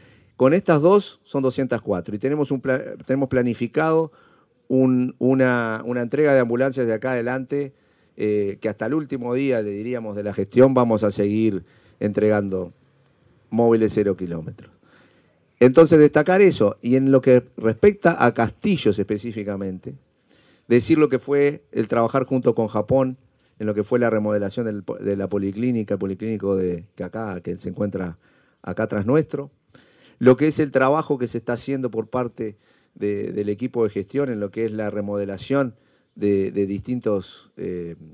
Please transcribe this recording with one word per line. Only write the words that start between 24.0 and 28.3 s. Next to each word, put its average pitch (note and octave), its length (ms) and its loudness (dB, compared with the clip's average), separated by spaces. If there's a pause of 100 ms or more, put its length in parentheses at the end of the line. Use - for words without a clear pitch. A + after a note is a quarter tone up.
remodelación G#2+ 560 -2
del G#2 180 -6
po-, A#2 100 -8
de G2+ 220 -4
la G2 100 -4
policlínica, G2+ 680 -4
el F#2+ 40 -2
policlínico G2 560 -4
de, F2+ 300 -2 (100)
que - 80 -10
acá, G2 380 -10
que F2+ 160 -8
se - 140 -12
encuentra F#2 460 -6 (460)